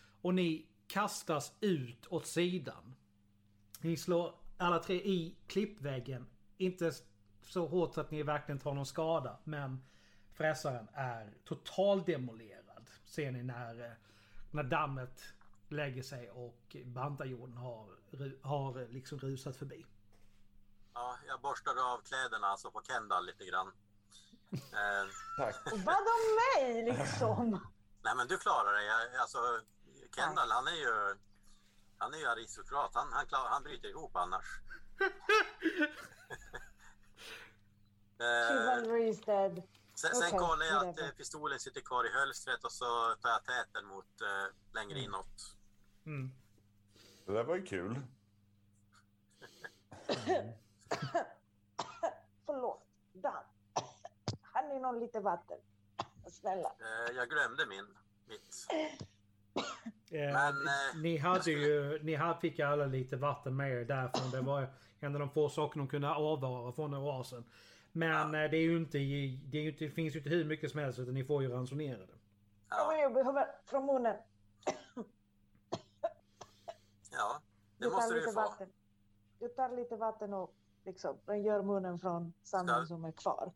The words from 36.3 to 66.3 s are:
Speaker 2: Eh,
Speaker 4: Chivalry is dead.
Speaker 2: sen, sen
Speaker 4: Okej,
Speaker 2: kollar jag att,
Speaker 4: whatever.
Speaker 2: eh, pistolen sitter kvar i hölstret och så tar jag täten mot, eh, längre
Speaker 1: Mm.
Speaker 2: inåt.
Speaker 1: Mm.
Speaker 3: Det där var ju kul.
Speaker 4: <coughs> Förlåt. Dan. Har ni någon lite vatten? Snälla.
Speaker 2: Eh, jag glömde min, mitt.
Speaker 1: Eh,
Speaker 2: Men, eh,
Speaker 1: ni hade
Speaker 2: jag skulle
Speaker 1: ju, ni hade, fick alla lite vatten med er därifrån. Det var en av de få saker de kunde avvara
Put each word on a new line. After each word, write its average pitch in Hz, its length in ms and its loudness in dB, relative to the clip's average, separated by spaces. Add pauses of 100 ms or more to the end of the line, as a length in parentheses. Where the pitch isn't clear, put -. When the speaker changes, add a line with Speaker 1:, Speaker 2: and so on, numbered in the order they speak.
Speaker 2:
Eh, 233 280 4
Speaker 4:
Chivalry 233 600 4
is 214 160 0
dead. 196 380 2 (320)
Speaker 2:
sen, 165 200 0
sen 247 140 4
Speaker 4:
Okej, 190 100 2
Speaker 2:
kollar 160 280 4
jag 156 100 4
att, 180 100 4
Speaker 4:
whatever. 160 220 -4
Speaker 2:
eh, 139 60 -8
pistolen 151 440 -4
sitter - 220 -8
kvar 123 260 2
i - 60 0
hölstret 131 520 -2
och 120 80 -4
så - 120 -6 (360)
tar 120 100 2
jag 110 140 2
täten 110 420 -4
mot, 95 340 -14
eh, 98 340 -2 (200)
längre 107 240 -4
Speaker 1:
Mm. 127 60 -2
Speaker 2:
inåt. - 520 -10 (500)
Speaker 1:
Mm. 135 260 -4 (920)
Speaker 3:
Det 95 60 -2
där 110 120 4
var 165 120 0
ju 196 100 -4
kul. 98 340 -2 (2000)
Speaker 4:
<coughs> 247 460 0 (1900)
Förlåt. 254 360 -2 (300)
Dan. 185 300 -4 (1000)
Har 294 320 -2
ni 262 60 -2
någon 247 200 -2
lite 226 200 -4
vatten? 185 380 -2 (720)
Snälla. 185 380 -2 (120)
Speaker 2:
Eh, 117 360 -4
jag 123 120 -2
glömde 139 380 0
min, 101 200 -8 (400)
mitt. - 400 -14 (1400)
Speaker 1:
Eh, 143 220 0
Speaker 2:
Men, 143 340 2
eh, 139 360 0
Speaker 1:
ni 165 160 4
hade 175 180 4
Speaker 2:
jag 180 60 2
skulle 156 240 2
Speaker 1:
ju, 147 360 2
ni 156 120 0
hade, 165 260 2
fick 160 200 0
alla 147 260 4
lite 131 300 -2
vatten 135 400 -2
med 139 160 0
er 120 120 0
därifrån. 131 460 -2
Det 131 100 -2
var 135 340 0 (260)
en 143 140 -4
av 143 60 -2
de 139 100 -2
få 151 180 6
saker 151 300 0
de 139 100 0
kunde 143 260 0
avvara 131 580 0